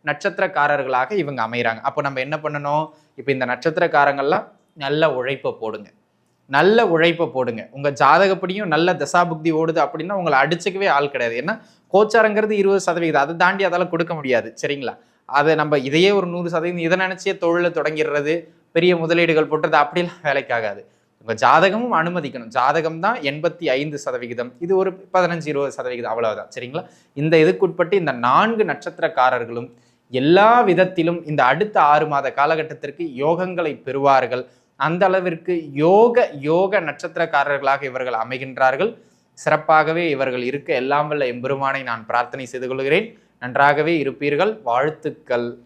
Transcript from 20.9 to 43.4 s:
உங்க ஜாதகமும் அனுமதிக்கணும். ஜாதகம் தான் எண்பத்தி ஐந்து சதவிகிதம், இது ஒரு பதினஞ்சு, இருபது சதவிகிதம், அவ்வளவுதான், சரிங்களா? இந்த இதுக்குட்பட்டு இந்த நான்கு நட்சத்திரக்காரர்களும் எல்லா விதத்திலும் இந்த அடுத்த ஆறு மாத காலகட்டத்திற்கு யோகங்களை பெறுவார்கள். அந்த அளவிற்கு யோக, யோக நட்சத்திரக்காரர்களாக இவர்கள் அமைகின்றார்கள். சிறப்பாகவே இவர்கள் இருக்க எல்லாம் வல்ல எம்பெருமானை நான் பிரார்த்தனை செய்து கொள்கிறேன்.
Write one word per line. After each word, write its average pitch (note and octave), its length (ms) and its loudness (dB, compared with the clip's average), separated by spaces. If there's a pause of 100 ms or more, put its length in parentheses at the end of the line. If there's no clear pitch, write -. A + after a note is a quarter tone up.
உங்க A2+ 160 -6
ஜாதகமும் F#3 600 4
அனுமதிக்கணும். D3 600 -4
ஜாதகம் D#3 460 0
தான் A3 220 -2
எண்பத்தி D3+ 460 -4
ஐந்து D3 300 -2
சதவிகிதம், A#2+ 600 -8
இது E3+ 160 -4
ஒரு F#3+ 160 0 (200)
பதினஞ்சு, E3+ 360 0
இருபது C#3 240 -4
சதவிகிதம், A#2+ 400 -6
அவ்வளவுதான், A2 380 -4
சரிங்களா? B2+ 340 -10 (320)
இந்த D#3 200 2
இதுக்குட்பட்டு F3 580 4
இந்த D#3 260 0
நான்கு G3+ 440 2
நட்சத்திரக்காரர்களும் B2+ 1040 -2 (440)
எல்லா F3 380 6 (100)
விதத்திலும் F3 680 0
இந்த D3+ 180 -2
அடுத்த F#3+ 380 2
ஆறு D3+ 240 4
மாத C#3 240 -2
காலகட்டத்திற்கு C#3+ 720 -4 (100)
யோகங்களை E3 640 -2
பெறுவார்கள். C3 640 0 (380)
அந்த E3 260 0
அளவிற்கு F3+ 480 -2 (180)
யோக, F#3+ 420 4 (260)
யோக F#3 400 0
நட்சத்திரக்காரர்களாக C#3+ 1040 -2
இவர்கள் B2+ 300 -6
அமைகின்றார்கள். C3 760 -2 (480)
சிறப்பாகவே D#3 720 2
இவர்கள் C3 320 -2
இருக்க B2+ 320 -6
எல்லாம் C#3+ 340 0
வல்ல D3 180 -2
எம்பெருமானை C3+ 560 -4
நான் A2+ 240 -8
பிரார்த்தனை B2 400 -4
செய்து B2+ 220 -8
கொள்கிறேன். C#3 380 -2 (340)